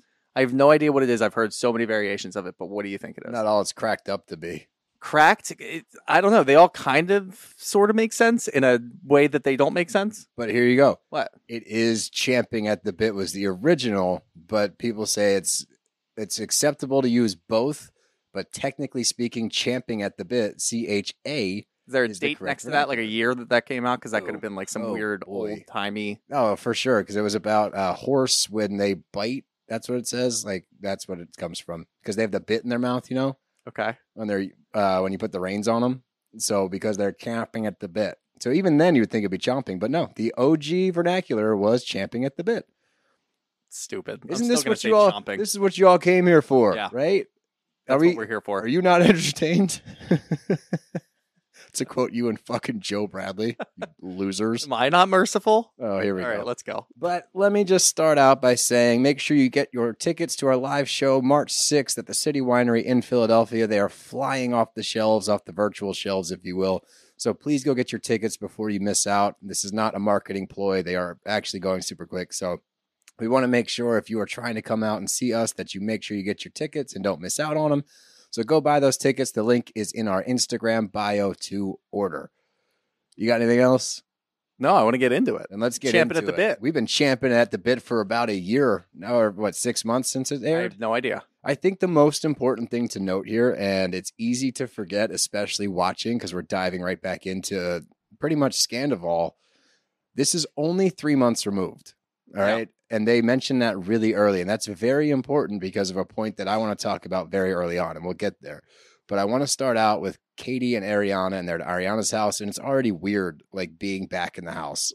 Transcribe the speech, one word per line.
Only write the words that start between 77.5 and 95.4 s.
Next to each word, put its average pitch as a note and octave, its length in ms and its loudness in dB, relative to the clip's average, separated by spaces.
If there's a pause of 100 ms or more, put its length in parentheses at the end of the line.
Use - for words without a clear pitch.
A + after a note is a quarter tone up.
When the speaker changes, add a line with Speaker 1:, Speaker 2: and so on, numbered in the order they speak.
Speaker 2:
on D3+ 140 2
'em. C#3+ 120 0 (480)
So A#2 100 -6
go D#3 180 4
buy D3 200 4
those C3+ 180 4
tickets. C3 320 0
The A2 140 -2
link A#2+ 320 2
is G#2+ 160 -6
in A2 160 -4
our F#2+ 160 0
Instagram A2+ 680 -2
bio G#2 420 0
to G2 460 -6 (120)
order. F2 400 -4 (840)
You A2 120 -2
got A#2 140 4
anything A#2 180 4
else? B2+ 420 2 (560)
Speaker 1:
No, D3 160 2
I E3+ 80 6
wanna A2+ 160 4
get B2 140 4
into B2+ 240 2
it. D#2+ 160 -10
Speaker 2:
And G2+ 100 -8
let's A#2+ 160 -2
get C3 140 -2
Speaker 1:
Champing D#3+ 260 2
Speaker 2:
into D3+ 140 -2
Speaker 1:
at - 40 -4
the F3 60 0
Speaker 2:
it. G#3+ 140 2
Speaker 1:
bit. - 40 -20
Speaker 2:
We've C#3 140 -2
been A#2+ 140 0
champing C3+ 440 2
at A#2 200 4
the G#2 80 -6
bit A#2+ 240 0
for A#2 180 -2
about A2+ 300 -2
a G2+ 40 0
year G2+ 560 0
now, A2+ 280 -2
or A2 100 4
what, G2 260 -4
six - 300 -4
months B2 240 -2
since C3 220 -6
it C3+ 120 -6
Speaker 1:
I B2+ 40 -4
Speaker 2:
aired? E3+ 240 -2
Speaker 1:
have G2 80 -20
no A2 160 -2
idea. A#2+ 280 -4 (200)
Speaker 2:
I C#3+ 100 -2
think F#3+ 260 -2
the F#3 80 0
most D3+ 380 4
important B2 460 -2
thing A#2+ 160 -2
to - 120 -8
note F#2+ 280 -2
here, A#2 320 2
and F#2+ 340 0
it's F#2 240 -8
easy B2 360 -2
to C3 120 -4
forget, G2+ 460 -4
especially G2+ 560 -4